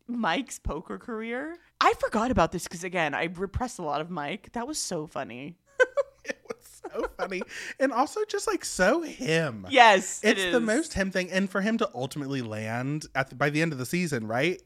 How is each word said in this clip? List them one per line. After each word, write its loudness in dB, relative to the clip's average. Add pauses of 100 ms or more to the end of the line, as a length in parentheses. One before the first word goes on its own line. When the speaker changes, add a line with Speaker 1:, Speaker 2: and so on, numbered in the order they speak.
Speaker 1:
Mike's -2
poker -6
career. -8 (240)
I 6
forgot 0
about 4
this -6
'cause, -12
again, 0
I 0
repressed -4
a -8
lot -2
of -8
Mike. -6
That -6
was -6
so -4
funny. -10 (240)
<laughs> 8 (400)
Speaker 2:
It -8 (100)
was -16 (120)
so -4 (100)
funny. -4 (380)
And 4
also 0
just, -4
like, 0
so 4
him. -2
Speaker 1:
Yes, 8
it 4
Speaker 2:
It's 0
the 4
Speaker 1:
is. 2
Speaker 2:
most 0
him 0
thing. -2
And 0
for -2
him 2
to 0
ultimately -4
land -4 (100)
at 0
the, -16
by 2
the 0
end 2
of -6
the -4
season, -2
right? 0